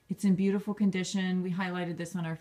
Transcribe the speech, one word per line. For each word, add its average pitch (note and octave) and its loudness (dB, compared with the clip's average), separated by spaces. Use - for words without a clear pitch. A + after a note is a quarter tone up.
It's - -4
in F#3+ 6
beautiful G3 0
condition. F#3 0
We F#3 -2
highlighted F3+ -4
this E3+ -8
on F3 -2
our D#3+ -4